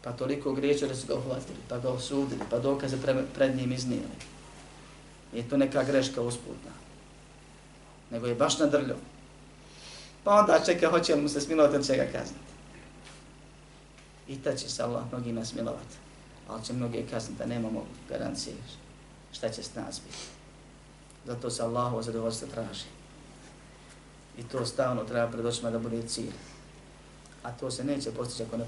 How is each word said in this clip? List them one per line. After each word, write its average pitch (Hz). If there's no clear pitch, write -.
Pa 123
toliko 135
griješio 139
da 127
su -
ga 147
uhvatili, -
pa 123
ga 127
osudili, 127
pa 120
dokaze 135
pre-, 131
pred 131
njim 127
iznijeli. 127
Nije 120
to 143
neka 139
greška 135
usputna, -
nego 117
je 120
baš 147
nadrljao. 143
Pa 202
onda 170
čeka 170
hoće 165
li 147
mu 147
se 143
smilovati 147
ili 139
će 135
ga 131
kazniti. -
I 135
tad 139
će -
se -
Allah 120
mnogima 117
smilovati, -
ali 113
će -
mnoge 117
kazniti, 110
da 117
nemamo 117
garancije -
šta -
će 110
s -
nas -
biti. -
Zato 120
se 117
Allahu 117
zadovoljstvo 113
traži. -
I 120
to 120
stalno 123
treba 117
pred 117
očima 120
da 113
bude 113
cilj. 113
A 123
to 123
se 127
neće 139
postići 120
ako 113
ne 117